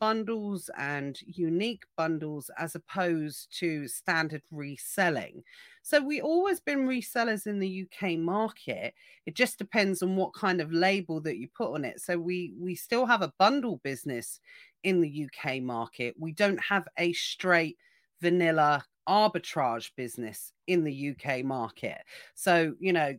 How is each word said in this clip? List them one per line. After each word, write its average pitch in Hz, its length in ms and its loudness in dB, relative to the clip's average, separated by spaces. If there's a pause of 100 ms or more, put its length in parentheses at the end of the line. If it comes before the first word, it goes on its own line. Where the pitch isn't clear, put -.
bundles 220 760 -2
and 139 500 -4
unique 180 580 -2 (120)
bundles 156 600 -4
as 160 160 -6
opposed 160 760 -2 (100)
to 156 300 -2
standard 156 640 -2
reselling. 143 920 -2 (400)
So 302 180 4
we 285 200 -2
always 349 400 2
been 277 260 0
resellers 233 600 0
in 208 120 -2
the 190 100 0
U 185 220 -6
K 175 260 -2
market. 170 800 -2 (300)
It 160 100 -8
just 233 240 0
depends 196 440 0
on 185 140 2
what 190 180 0
kind 180 260 2
of 156 120 -4
label 170 500 2
that 151 160 -4
you 127 100 -10
put 185 240 -4
on 143 140 -4
it. - 140 -10
So 180 180 -4
we, 175 400 -4
we 180 160 -4
still 240 320 0
have 226 160 4
a 160 160 0
bundle 233 440 4
business 131 580 -6 (420)
in 185 180 4
the 156 100 2
U 147 200 -6
K 135 300 -4
market. 120 580 -4
We 160 140 -6
don't 196 280 2
have 196 360 0
a 175 160 2
straight 170 640 2 (440)
vanilla 160 640 4 (220)
arbitrage 160 880 2
business 120 580 -8 (160)
in 175 160 6
the 147 100 -2
U 139 200 -4
K 131 280 -2
market. 123 560 -4 (360)
So, 165 460 4
you 180 140 2
know, 147 240 2